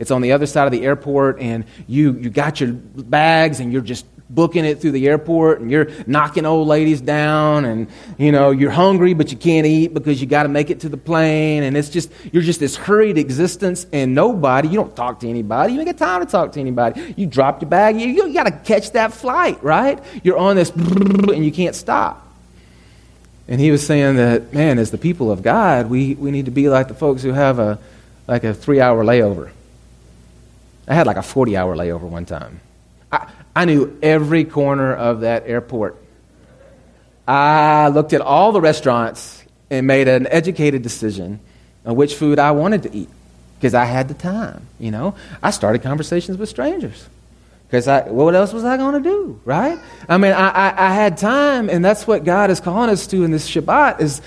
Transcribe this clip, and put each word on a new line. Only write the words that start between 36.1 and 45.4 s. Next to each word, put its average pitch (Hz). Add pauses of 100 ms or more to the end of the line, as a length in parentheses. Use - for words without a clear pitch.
I 151
looked 143
at 151
all 160
the 208
restaurants 127 (280)
and 131
made 135
an 127
educated 151
decision 104 (460)
on 117
which 143
food 147
I 143
wanted 160
to -
eat 104 (540)
'cause 127
I 123
had 131
the 151
time, 180 (120)
you 113
know. 135 (280)